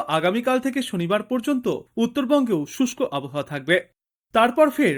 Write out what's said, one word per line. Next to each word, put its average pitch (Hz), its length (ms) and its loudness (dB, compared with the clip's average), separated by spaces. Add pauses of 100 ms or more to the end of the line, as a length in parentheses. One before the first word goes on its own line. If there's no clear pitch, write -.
আগামীকাল 196 500 0
থেকে 262 220 -2
শনিবার 190 420 -2
পর্যন্ত 254 420 -2 (320)
উত্তরবঙ্গেও 240 720 0
শুষ্ক - 320 -2 (120)
আবহাওয়া 139 400 -6
থাকবে। 147 240 0 (600)
তারপর 240 360 6
ফের 208 260 2